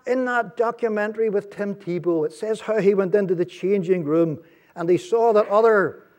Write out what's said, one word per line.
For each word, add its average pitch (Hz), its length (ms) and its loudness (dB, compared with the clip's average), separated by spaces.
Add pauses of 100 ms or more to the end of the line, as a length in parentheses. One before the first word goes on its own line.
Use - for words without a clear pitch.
in 254 180 0
that 240 300 -2
documentary 220 760 -2
with 202 200 -4
Tim 202 260 -6
Tebow, 170 500 -2
it 156 80 -6
says 214 280 -6
how 220 180 -2
he 196 140 4
went 190 200 0
into 190 220 2
the 170 100 -2
changing 180 600 -2
room 160 340 0 (360)
and 170 140 -4
he 175 80 4
saw 226 360 0
that 208 160 2
other, 208 540 2 (160)